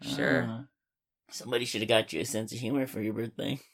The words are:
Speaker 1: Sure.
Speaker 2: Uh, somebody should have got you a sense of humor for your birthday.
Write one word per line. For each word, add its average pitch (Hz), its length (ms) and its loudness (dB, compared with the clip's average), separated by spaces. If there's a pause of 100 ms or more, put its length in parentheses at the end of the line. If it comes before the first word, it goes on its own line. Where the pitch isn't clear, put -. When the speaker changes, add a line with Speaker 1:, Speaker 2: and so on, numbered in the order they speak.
Speaker 1:
Sure. 69 420 2
Speaker 2:
Uh, 113 180 -4 (680)
somebody 123 360 -2
should 113 160 -2
have 113 60 0
got 110 260 4
you 78 80 0
a 95 40 0
sense 110 280 -4
of 107 60 -6
humor 131 280 0
for - 140 -6
your 107 120 0
birthday. 117 460 -4 (140)